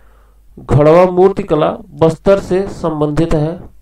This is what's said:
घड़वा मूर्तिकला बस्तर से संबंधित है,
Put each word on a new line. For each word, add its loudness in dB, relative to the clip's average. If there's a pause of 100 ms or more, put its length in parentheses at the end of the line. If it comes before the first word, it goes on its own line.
(600)
घड़वा 4
मूर्तिकला 0 (160)
बस्तर 0
से -4
संबंधित -4
है, -4 (220)